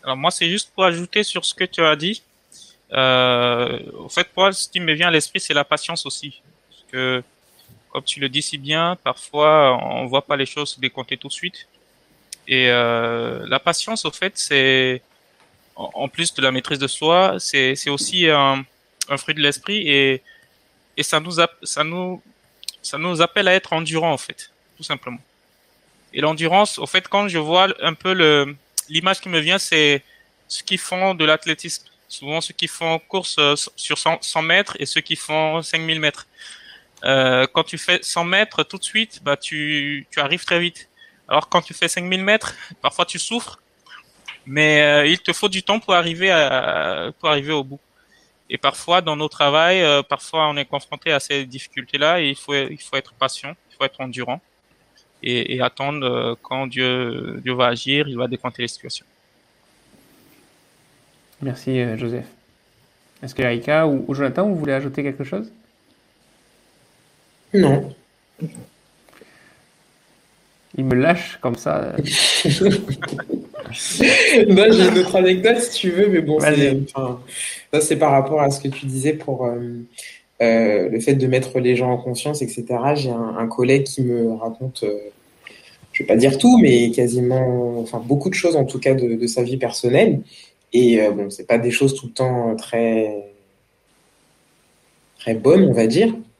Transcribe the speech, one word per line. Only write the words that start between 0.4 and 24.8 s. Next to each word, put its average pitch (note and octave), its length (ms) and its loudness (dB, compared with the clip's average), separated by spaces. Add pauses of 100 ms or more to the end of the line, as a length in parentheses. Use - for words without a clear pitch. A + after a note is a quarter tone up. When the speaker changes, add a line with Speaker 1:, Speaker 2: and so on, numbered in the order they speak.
Speaker 1:
juste F#3 260 -4
pour F#3+ 120 0
ajouter F3+ 380 0
sur F3+ 200 -6
ce - 100 -4
que F#3 120 -4
tu E3+ 180 -2
as D#3 120 4
dit. E3+ 280 -6 (720)
Euh, B2 840 2 (200)
au - 100 -16
fait, - 260 -2
moi, F#3+ 160 4
ce - 180 -8
qui F#3 100 -4
me E3 140 -2
vient E3+ 160 0
à - 20 0
l'esprit, D#3 280 0
c'est - 140 -6
la C#3+ 120 2
patience D#3 400 -4
aussi. C#3 360 -12 (280)
Parce - 220 -20
que, B2+ 320 -2 (680)
comme C#3 120 -8
tu - 160 -8
le C#3 100 -2
dis C#3 120 -2
si D3+ 160 -8
bien, D#3+ 460 -2
parfois, D3 800 4
on B2+ 220 -4
voit C3 200 -2
pas C#3+ 120 -2
les C3+ 80 0
choses D3 240 -8
se - 100 -12
décompter C3 380 -8
tout - 100 -18
de C#3 60 -12
suite. - 340 -12 (800)
Et, B2+ 220 2
euh, A#2 760 0
la C#3 120 0
patience, - 460 -4
au D3+ 60 -4
fait, F#3+ 240 -6
c'est, C3 680 2 (720)
en, - 180 -12
en C3+ 140 -6
plus E3 260 -6
de - 80 -6
la C3 100 2
maîtrise C3 280 -4
de C3+ 80 -4
soi, F3+ 500 2
c'est, C3+ 380 0
c'est C#3+ 160 -6
aussi D#3+ 380 0
un, C#3 340 4 (460)
un C#3+ 80 -4
fruit D3+ 180 -6
de D3+ 60 -4
l'esprit F3 460 -2
et, C#3 360 2 (760)
et D3 60 -2
ça D#3 160 0
nous E3 200 -6
app-, E3+ 220 0
ça - 220 -6
nous, F3+ 380 -6 (600)
ça - 160 -10
nous E3 240 -2
appelle F#3 260 2
à F3+ 60 6
être F#3 200 0
endurant, D#3+ 380 0
en C3+ 60 0
fait, - 320 -14 (280)
tout D#3 60 -18